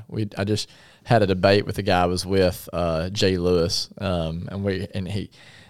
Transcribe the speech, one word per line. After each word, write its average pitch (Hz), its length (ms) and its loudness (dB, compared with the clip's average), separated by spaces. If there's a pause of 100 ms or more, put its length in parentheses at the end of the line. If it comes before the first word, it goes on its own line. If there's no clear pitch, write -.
we, 107 300 -6
I 101 80 -2
just 104 240 -2 (340)
had 117 180 4
a 98 60 2
debate 98 380 4
with - 100 -6
the 101 80 -4
guy 90 200 2
I - 20 2
was 90 200 -2
with, 92 460 0
uh, 85 380 -2
Jay 95 280 0
Lewis, 87 600 0
um, 87 540 -4
and 98 120 -6
we, 98 300 -4
and 92 140 -6
he, 98 220 -6 (400)